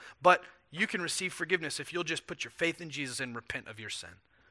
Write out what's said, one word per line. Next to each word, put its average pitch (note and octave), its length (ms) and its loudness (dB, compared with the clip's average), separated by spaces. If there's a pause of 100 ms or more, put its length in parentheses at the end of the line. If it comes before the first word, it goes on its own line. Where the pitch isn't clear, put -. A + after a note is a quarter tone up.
(200)
but F3+ 220 10 (300)
you E3+ 160 0
can G3 120 -2
receive F3 320 -2
forgiveness E3 460 0
if C#3+ 140 -8
you'll F3 120 0
just D#3 220 -4
put - 160 -6
your - 80 -6
faith E3 300 0
in E3 100 -10
Jesus C3 300 -4
and B2 160 -4
repent A#2 320 -8
of G#2+ 100 -12
your A2 120 -8
sin." - 200 -8 (400)